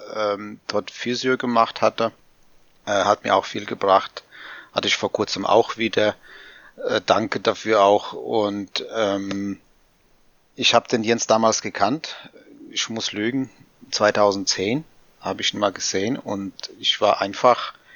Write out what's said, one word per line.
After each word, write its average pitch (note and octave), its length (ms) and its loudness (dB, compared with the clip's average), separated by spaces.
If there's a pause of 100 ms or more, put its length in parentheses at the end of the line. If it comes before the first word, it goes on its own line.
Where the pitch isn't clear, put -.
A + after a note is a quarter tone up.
(160)
ähm, G#2 520 -4
dort G#2 240 -4
Physio B2 460 -2
gemacht A#2 440 0
hatte, A2 300 2 (760)
äh, G#2+ 60 -6
hat G2+ 320 2
mir G#2 120 2
auch G2 100 2
viel G#2 200 -8
gebracht. G2 580 0 (480)
Hatte - 160 -2
ich - 80 2
vor - 160 -2
kurzem G2 340 -2
auch - 320 4
wieder. G#2+ 380 0 (720)
Äh, A2+ 180 0
danke G#2 340 2
dafür G#2+ 420 2
auch. G2+ 320 4
Und, G#2 720 -4 (100)
ähm, G2 640 -2 (960)
ich - 180 2
hab A#2+ 140 4
den A2+ 160 0
Jens A#2 240 0
damals A2 340 4
gekannt. G#2+ 540 -4 (560)
Ich - 180 -4
muss A2+ 220 -6
lügen, A#2+ 380 -2 (420)
zweitausendzehn G#2 920 2 (360)
hab F#2+ 200 -6
ich - 140 -2
ihn G#2 60 -8
mal G2+ 120 2
gesehen G2+ 460 -4
und G2+ 360 -8 (260)
ich - 220 -2
war G2+ 200 4
einfach, G#2+ 520 2 (220)